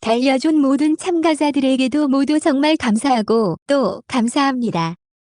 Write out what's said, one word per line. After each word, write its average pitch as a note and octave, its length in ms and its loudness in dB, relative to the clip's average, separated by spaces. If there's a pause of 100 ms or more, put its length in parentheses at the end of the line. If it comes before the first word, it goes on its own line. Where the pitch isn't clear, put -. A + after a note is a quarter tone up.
달려준 C4+ 600 0
모든 C#4+ 360 2
참가자들에게도 D4 1120 0
모두 C#4 320 0
정말 D4+ 360 2
감사하고 A3+ 800 0 (140)
또 C#4 400 -2
감사합니다. A#3+ 880 -2 (280)